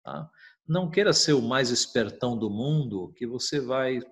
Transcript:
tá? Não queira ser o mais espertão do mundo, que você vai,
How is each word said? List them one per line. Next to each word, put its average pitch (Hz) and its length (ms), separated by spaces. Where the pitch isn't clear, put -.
tá? 156 240
Não 170 240
queira 196 220
ser - 200
o 135 100
mais 123 280
espertão 120 680
do 107 100
mundo, 107 680
que 120 100
você 123 340
vai, 131 400